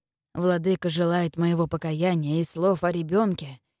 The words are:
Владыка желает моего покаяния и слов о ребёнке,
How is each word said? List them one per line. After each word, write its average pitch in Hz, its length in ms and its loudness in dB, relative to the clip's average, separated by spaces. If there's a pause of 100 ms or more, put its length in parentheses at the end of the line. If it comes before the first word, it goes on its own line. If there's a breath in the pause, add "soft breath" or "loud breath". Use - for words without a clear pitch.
(340)
Владыка 180 540 0
желает 170 480 0
моего 170 300 2
покаяния 160 720 0
и 165 40 0
слов 175 400 0
о 175 80 2
ребёнке, 170 680 -2 (200)